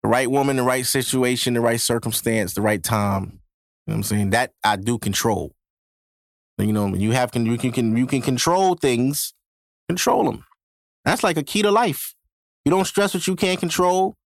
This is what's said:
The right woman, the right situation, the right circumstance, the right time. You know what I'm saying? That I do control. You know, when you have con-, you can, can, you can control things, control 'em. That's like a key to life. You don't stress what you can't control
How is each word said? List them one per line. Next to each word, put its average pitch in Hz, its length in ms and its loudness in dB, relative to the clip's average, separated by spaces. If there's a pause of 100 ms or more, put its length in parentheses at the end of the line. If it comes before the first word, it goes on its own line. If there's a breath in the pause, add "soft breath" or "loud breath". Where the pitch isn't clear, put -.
The - 60 -2
right 123 220 0
woman, 139 260 0
the 127 60 0
right 127 240 0
situation, 127 680 0
the 117 60 0
right 117 200 0
circumstance, 113 760 -2
the 104 80 -2
right 107 200 0
time. 101 400 0
You 87 60 -10
know - 120 -20 (460)
what 107 100 -4
I'm 104 80 -4
saying? 101 260 -2
That 120 220 0 (100)
I 107 140 2
do 110 220 -2
control. 98 560 -2 (1040)
You 104 140 2
know, 104 120 0
when 95 160 -2
you 107 120 2
have 123 200 0
con-, 117 140 0
you 117 120 0
can, 127 140 -2
can, 113 240 0
you 127 100 2
can 127 160 -2
control 175 520 2
things, 131 600 0 (540)
control 185 400 0
'em. - 160 -6 (600)
That's 190 180 0
like 180 140 2
a 156 60 -2
key 202 200 -2
to 202 80 4
life. 208 440 0 (500)
You 143 60 4
don't 185 160 4
stress 202 260 0
what 175 140 -4
you 190 100 0
can't 185 240 0
control 185 640 0